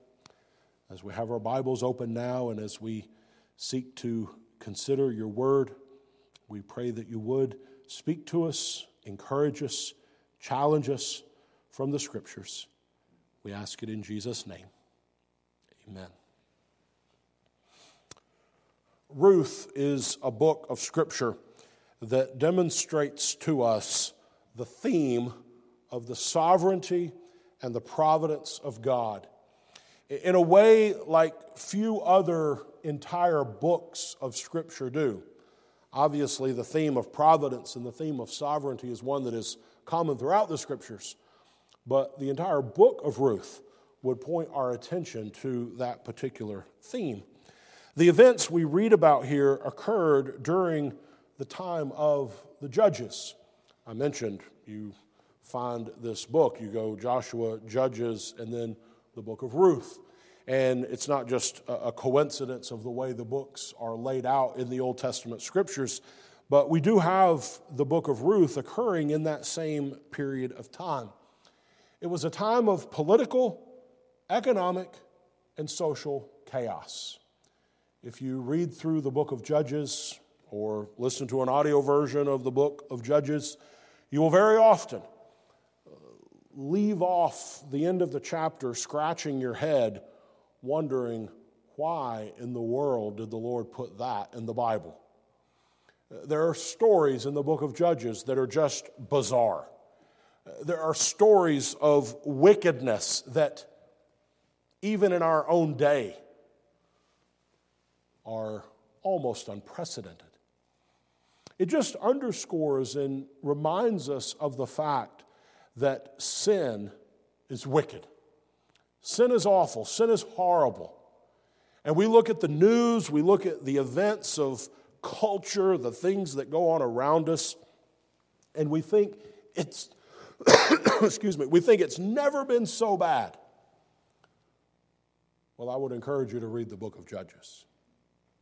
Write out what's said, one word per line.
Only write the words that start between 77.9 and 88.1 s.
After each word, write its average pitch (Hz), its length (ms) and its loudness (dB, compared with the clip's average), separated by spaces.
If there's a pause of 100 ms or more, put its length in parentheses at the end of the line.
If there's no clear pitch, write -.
If 120 200 -16
you 131 180 -6
read 151 340 -4
through 160 280 -4
the 139 100 -4
book 143 200 -2
of 120 120 -8
Judges 147 760 -2 (320)
or 107 480 -6
listen 127 300 -4
to 131 160 0
an 127 60 0
audio 147 320 4
version 143 460 2
of 135 160 0
the 127 80 -2
book 143 380 0
of 120 140 -8
Judges, 143 540 0 (520)
you 147 120 0
will 160 80 6
very 214 280 8
often, 214 440 4 (840)
uh, - 60 -20 (640)
leave 180 480 0
off 175 640 0
the 143 160 0
end 180 160 2
of 160 100 0